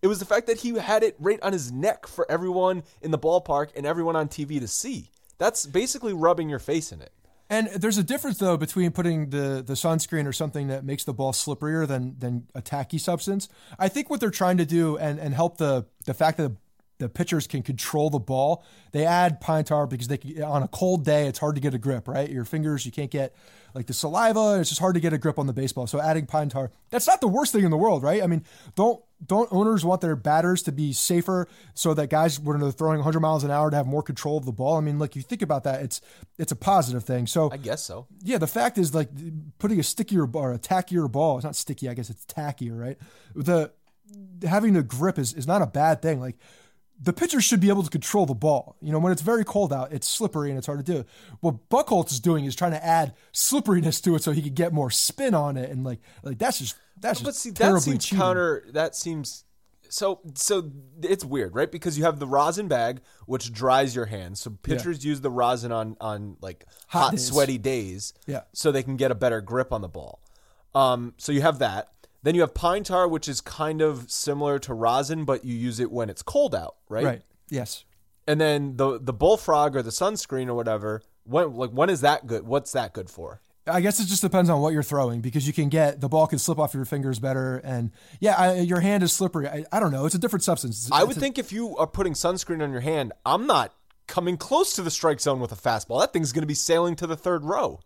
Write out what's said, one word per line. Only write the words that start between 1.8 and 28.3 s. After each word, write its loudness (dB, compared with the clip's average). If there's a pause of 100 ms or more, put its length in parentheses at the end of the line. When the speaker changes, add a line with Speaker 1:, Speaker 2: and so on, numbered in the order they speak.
Speaker 1:
for -4
everyone 0 (200)
in -4
the 0
ballpark 2
and -8
everyone 0
on 0
T -8
V -4
to -6
see. -6 (260)
That's 0
basically -2
rubbing 2
your -4
face -2
in -16
it. -20 (380)
Speaker 2:
And 0
there's 0
a 4
difference, -2
though, 2
between 0
putting -2
the, -2
the -6
sunscreen 0
or -4
something -4
that -6
makes -6
the -4
ball -2
slipperier -2
than, -4
than -4
a -10
tacky -6
substance. -4 (300)
I 2
think -4
what -2
they're 0
trying 2
to 2
do 2
and, -2
and -4
help 0
the, 0 (180)
the -4
fact 2
that -2 (460)
the -6
pitchers -2
can -6
control -2
the 0
ball, 0 (280)
they 2
add 4
pine 0
tar 0
because -6
they -2
can, -10
on 0
a -4
cold 0
day, 4
it's -6
hard 0
to -2
get 0
a -2
grip, -2
right? -2
Your -4
fingers, -2
you -8
can't -6
get, -4 (380)
like, -8
the -6
saliva, 2 (140)
and 4
it's 0
just -2
hard 4
to 4
get 2
a 0
grip 0
on 0
the -2
baseball. -4
So -2
adding 0
pine 0
tar, -6 (180)
that's 0
not 6
the 4
worst 2
thing 4
in 4
the 2
world, 4
right? 2
I 0
mean, 2 (320)